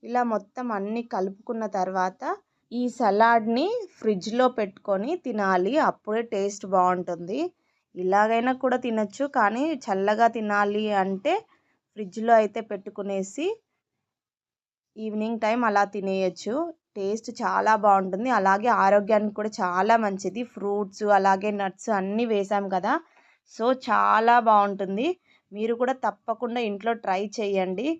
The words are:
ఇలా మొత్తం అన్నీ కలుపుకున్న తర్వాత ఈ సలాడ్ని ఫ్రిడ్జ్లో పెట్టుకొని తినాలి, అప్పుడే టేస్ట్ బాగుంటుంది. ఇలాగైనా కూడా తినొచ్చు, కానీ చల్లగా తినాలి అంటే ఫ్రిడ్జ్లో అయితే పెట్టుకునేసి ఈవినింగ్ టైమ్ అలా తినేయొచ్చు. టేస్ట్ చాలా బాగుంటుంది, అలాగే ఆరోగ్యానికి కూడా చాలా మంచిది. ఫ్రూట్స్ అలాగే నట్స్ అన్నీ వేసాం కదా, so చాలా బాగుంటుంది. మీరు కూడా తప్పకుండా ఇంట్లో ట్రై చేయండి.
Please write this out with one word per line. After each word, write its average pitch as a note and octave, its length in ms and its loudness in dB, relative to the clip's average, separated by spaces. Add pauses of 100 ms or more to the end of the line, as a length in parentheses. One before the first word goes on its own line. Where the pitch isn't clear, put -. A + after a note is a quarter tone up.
ఇలా A#3 200 -2
మొత్తం A3+ 480 -4
అన్నీ G#3 320 -4
కలుపుకున్న A3 640 -6
తర్వాత F#3 540 -2 (500)
ఈ A#3+ 180 -4
సలాడ్ని A3+ 760 4 (260)
ఫ్రిడ్జ్లో G#3+ 580 0
పెట్టుకొని G#3 680 -4
తినాలి, G3 640 0
అప్పుడే A3 420 0
టేస్ట్ G3+ 460 -4
బాగుంటుంది. F3+ 720 0 (560)
ఇలాగైనా G#3+ 580 2
కూడా B3+ 240 -2
తినొచ్చు, A3+ 540 -4
కానీ A#3 320 0 (160)
చల్లగా G#3 480 0
తినాలి G#3 560 0 (120)
అంటే G3 380 0 (640)
ఫ్రిడ్జ్లో G#3+ 360 0
అయితే A3 280 2
పెట్టుకునేసి G3+ 880 -6 (1500)
ఈవినింగ్ A3 440 -4
టైమ్ A3+ 240 0
అలా G3+ 200 2
తినేయొచ్చు. F#3+ 680 -4 (400)
టేస్ట్ G#3 400 -6
చాలా G3 420 0
బాగుంటుంది, G3 540 2
అలాగే G3+ 480 2
ఆరోగ్యానికి G#3 580 4
కూడా G#3+ 180 -4
చాలా F#3+ 440 2
మంచిది. G3 460 -2
ఫ్రూట్స్ G3+ 680 -4
అలాగే G3 420 4
నట్స్ G3 380 -6
అన్నీ G3+ 360 -2
వేసాం G3+ 440 -2
కదా, F#3+ 240 -2 (600)
so A3 140 -2 (140)
చాలా G#3+ 580 4
బాగుంటుంది. G3+ 680 2 (440)
మీరు G#3+ 240 -2
కూడా B3 220 0
తప్పకుండా A#3 640 -6
ఇంట్లో G#3 340 -4
ట్రై G3 260 -2 (120)
చేయండి. G3 540 -2 (120)